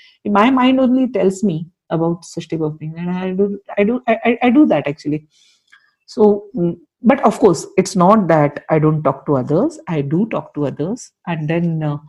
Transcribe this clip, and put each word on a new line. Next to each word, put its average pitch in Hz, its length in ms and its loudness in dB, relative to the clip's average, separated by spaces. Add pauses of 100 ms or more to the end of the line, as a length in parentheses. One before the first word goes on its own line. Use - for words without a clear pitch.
(260)
My 208 240 4
mind 262 300 2
only 254 300 2
tells 190 340 0
me 165 240 -2 (220)
about 165 340 -2
such - 240 -12
type 165 140 -6
of 151 160 -6
thing. 156 200 -12
And 175 140 -8
I 185 200 -4
do, 202 280 -2 (180)
I 208 60 2
do, 240 240 0
I, 226 180 0
I, 240 180 0
I 247 60 4
do 285 180 6
that 147 200 0
actually. 151 400 -6 (800)
So, 208 500 2
mm, 170 220 -2 (260)
but 262 180 4
of - 180 0
course, 175 260 4 (120)
it's 185 180 -2
not 185 320 4
that 151 420 2
I 160 80 2
don't 156 240 2
talk - 240 -2
to 147 100 0
others. 151 440 -2 (100)
I 160 120 -4
do 156 260 -2
talk 156 260 -10
to 147 140 -4
others. 151 440 -8 (160)
And 160 220 -6
then, 165 320 -2
uh, 147 160 -4 (120)